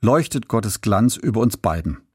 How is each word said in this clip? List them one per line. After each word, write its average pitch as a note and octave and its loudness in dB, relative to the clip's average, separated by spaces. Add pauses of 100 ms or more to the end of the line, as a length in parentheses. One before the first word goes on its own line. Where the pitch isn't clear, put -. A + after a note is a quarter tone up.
leuchtet C3+ 0
Gottes G#2+ -4
Glanz A2 2
über A2 -2
uns A#2 0
beiden. E2 -4 (140)